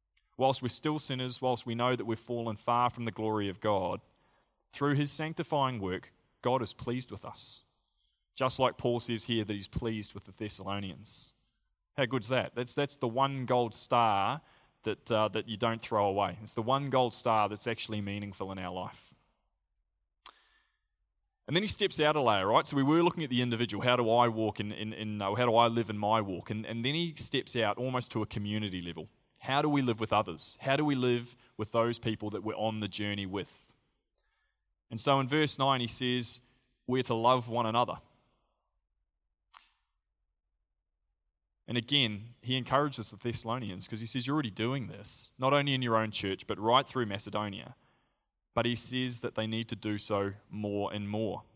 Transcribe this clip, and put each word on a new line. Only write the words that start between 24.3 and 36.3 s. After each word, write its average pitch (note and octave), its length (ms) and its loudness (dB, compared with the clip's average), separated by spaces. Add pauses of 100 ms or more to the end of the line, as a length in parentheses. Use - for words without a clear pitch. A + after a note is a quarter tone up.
in, G#2+ 120 -4
in, G#2+ 220 -6
in, G#2+ 260 -6
uh, G2+ 140 0
how B2 140 2
do A2+ 80 4
I A#2 100 8
live A#2 240 2
in G#2+ 80 -4
my G#2+ 240 2
walk? F#2+ 300 -6
And, A2 120 -4
and A#2 220 -4
then C#3 80 0
he E3 240 -2
steps - 380 -4
out A2 240 2
almost B2+ 320 -2
to A2+ 100 -2
a G#2 60 -2
community G#2 560 -4
level. D#2+ 260 -8 (300)
How C#3 240 0
do D#3 40 4
we C#3+ 140 4
live A#2 180 2
with A2 140 0
others? F#2+ 480 -2
How C3+ 140 2
do D3+ 100 2
we D3 80 2
live A#2+ 420 0 (220)
with G#2+ 140 -6
those A#2 260 2
people G#2+ 320 -4
that G2+ 140 -8
we're G#2+ 100 -4
on G#2+ 280 -2
the G#2 60 -4
journey G2+ 380 -4
with? F#2+ 240 -6 (1400)
And A2+ 100 -4
so C3+ 180 6
in C3 80 0
verse D3 300 2
nine, C3+ 240 2
he A#2 60 -2
says, B2 520 0 (460)